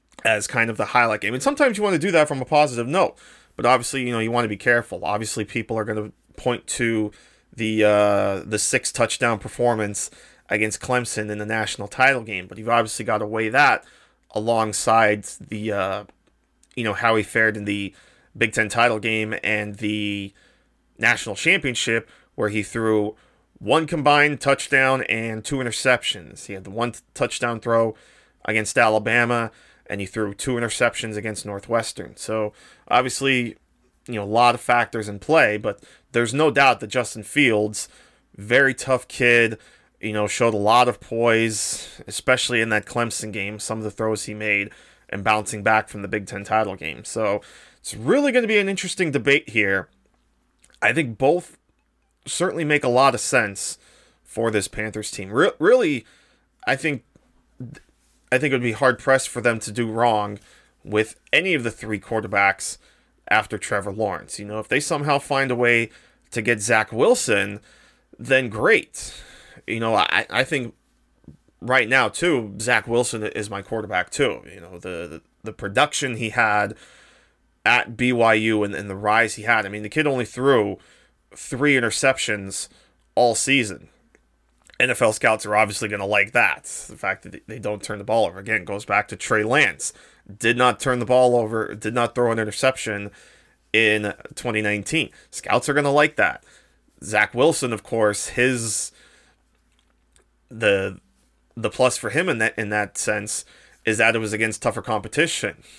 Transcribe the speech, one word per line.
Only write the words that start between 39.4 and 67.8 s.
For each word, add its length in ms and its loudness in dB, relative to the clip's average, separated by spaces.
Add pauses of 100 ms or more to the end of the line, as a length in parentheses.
you 120 -6
know, 140 0
showed 280 0
a 40 0
lot 300 6
of 120 -2
poise, 1080 -2
especially 520 0
in 100 0
that 140 0
Clemson 480 -4
game, 260 -8
some 200 -6
of 60 -6
the 60 -6
throws 340 -4
he 100 -10
made 360 -2 (380)
and 140 -8
bouncing 400 0
back 260 2
from 140 -12
the 60 -8
Big 180 -4
Ten 160 -10
title 320 -2
game. 300 -12
So 360 -2 (380)
it's 160 -12
really 380 2
gonna 160 2
be 100 4
an 100 0
interesting 440 -4
debate 380 2
here. 380 0 (960)
I 100 2
think 240 -2
both 400 0 (720)
certainly 380 -4
make 200 2
a 40 2
lot 260 6
of 60 -4
sense 580 -2 (460)
for 260 -2
this 180 0
Panthers 420 -8
team. 200 -10
Re-, 280 2
really, 460 4 (600)
I 100 0
think, 280 -4 (1300)
I 80 4
think 140 -2
it 0 -
would 100 2
be 100 0
hard-pressed 560 2
for 120 -10
them 200 0
to 120 -10
do 180 -4
wrong 480 0 (460)
with 340 0 (140)
any 220 4
of 80 0
the 80 -4
three 300 -6
quarterbacks 800 -2 (500)
after 280 2
Trevor 360 -4
Lawrence. 460 -6
You 80 -12
know, 120 -8
if 100 -8
they 120 0
somehow 380 0
find 320 0
a 60 0
way 340 4 (420)
to 100 -4
get 180 0
Zach 320 2
Wilson, 680 0 (580)